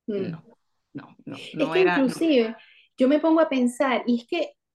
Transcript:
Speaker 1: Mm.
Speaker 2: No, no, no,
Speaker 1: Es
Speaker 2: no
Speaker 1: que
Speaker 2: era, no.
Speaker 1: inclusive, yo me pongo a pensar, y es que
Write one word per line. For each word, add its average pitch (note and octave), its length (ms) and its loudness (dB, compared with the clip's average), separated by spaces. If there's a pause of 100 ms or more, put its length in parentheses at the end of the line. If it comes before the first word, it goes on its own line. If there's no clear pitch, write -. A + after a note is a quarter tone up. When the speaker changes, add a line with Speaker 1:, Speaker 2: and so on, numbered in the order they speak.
Speaker 1:
Mm. F#3+ 240 -6
Speaker 2:
No, D#3+ 120 -14 (500)
no, - 320 -18
no, - 320 -16
Speaker 1:
Es D4+ 120 0
Speaker 2:
no - 20 -6
Speaker 1:
que F4+ 100 2
Speaker 2:
era, F4 260 4
no. - 80 -4
Speaker 1:
inclusive, B3 400 2 (420)
yo C4 100 2
me D4+ 120 4
pongo D#4+ 220 2
a D#4 80 2
pensar, B3 580 0
y A#3+ 140 0
es - 60 -20
que - 260 -4 (220)